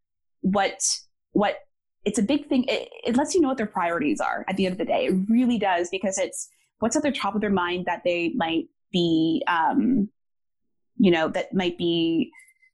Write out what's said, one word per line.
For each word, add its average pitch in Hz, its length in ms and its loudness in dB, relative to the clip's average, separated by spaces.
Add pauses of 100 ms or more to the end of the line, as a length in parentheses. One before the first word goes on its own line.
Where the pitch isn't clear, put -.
(420)
what, 196 380 0 (540)
what, 202 240 2 (460)
it's 202 140 -2
a 226 60 2
big 294 260 0
thing. 254 180 2
It, - 220 -4 (160)
it 226 100 -2
lets 285 200 0
you 370 60 6
know 269 80 4
what 262 80 -2
their 214 100 -4
priorities 170 520 -2
are - 300 -2
at 190 80 -4
the 190 80 0
end 185 80 -2
of 190 60 -8
the - 60 -2
day. - 200 0
It - 80 0 (160)
really 240 300 4
does, 180 320 0
because 190 260 -2
it's - 320 -6 (300)
what's 233 160 -2
at 302 80 2
the 285 80 2
top 202 240 -4
of 208 60 0
their 208 100 0
mind 180 340 0
that 175 180 -4
they 170 320 0
might 165 300 -2 (260)
be, 165 560 2
um, 175 640 2 (880)
you 190 140 6
know, 160 180 2
that - 240 -4
might 180 240 0
be 165 540 0 (420)